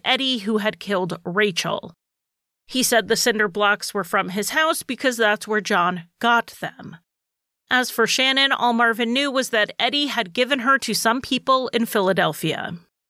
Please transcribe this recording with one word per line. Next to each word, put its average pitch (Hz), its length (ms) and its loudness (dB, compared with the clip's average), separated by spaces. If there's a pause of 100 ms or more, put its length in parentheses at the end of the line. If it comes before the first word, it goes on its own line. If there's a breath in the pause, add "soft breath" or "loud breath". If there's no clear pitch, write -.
Eddie 254 360 0
who 214 180 0
had 208 220 -2
killed 180 440 -4
Rachel. 180 720 -2 (720)
He 254 160 -2
said 226 260 2
the - 80 0
cinder 214 320 2
blocks 202 460 0
were 196 100 -4
from 185 260 -2
his 202 220 -4
house 320 300 0
because 247 360 -2
that's 214 300 2
where 214 140 0
John 180 440 0 (140)
got 233 420 2
them. - 360 -12 (720)
As 247 220 0
for 226 160 2
Shannon, 269 440 2
all 240 220 2
Marvin 233 400 2
knew 277 160 0
was 254 200 -2
that 208 280 0
Eddie 285 300 0
had 214 260 -4
given 247 260 0
her 262 200 4
to 226 140 -4
some 226 280 0
people 262 480 0
in 226 160 0
Philadelphia. 175 880 0 (360)